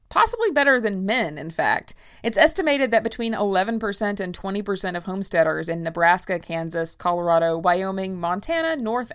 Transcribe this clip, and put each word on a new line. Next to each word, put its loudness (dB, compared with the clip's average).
Possibly 2
better 4
than -2
men, 0
in -8
fact. 0
It's 0
estimated 4
that 4
between -4
eleven 0
percent -2
and -6
twenty -6
percent -4
of -8
homesteaders 0
in -2
Nebraska, 2
Kansas, -4
Colorado, 2
Wyoming, -2
Montana, -2
North -4